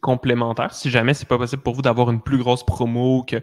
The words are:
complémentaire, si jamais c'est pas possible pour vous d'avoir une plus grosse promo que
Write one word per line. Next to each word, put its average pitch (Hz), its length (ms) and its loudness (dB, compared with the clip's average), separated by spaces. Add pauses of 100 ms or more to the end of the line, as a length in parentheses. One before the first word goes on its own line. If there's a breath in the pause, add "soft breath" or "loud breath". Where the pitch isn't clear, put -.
complémentaire, 123 720 0
si - 160 -6
jamais 123 240 4
c'est - 140 -6
pas 127 100 2
possible 123 240 -4
pour 120 120 -4
vous 127 100 -6
d'avoir 120 280 4
une 113 100 0
plus 135 160 -2
grosse 123 280 0
promo 123 580 0
que 117 200 -6